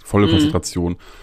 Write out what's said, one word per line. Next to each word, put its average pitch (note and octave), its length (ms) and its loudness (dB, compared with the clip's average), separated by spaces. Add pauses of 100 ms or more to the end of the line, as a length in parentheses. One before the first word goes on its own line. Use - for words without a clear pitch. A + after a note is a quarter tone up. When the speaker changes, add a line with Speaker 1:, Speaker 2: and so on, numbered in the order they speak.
Speaker 1:
volle G#2 220 2
Speaker 2:
Mhm. G#2+ 40 2
Speaker 1:
Konzentration F2+ 680 -2 (260)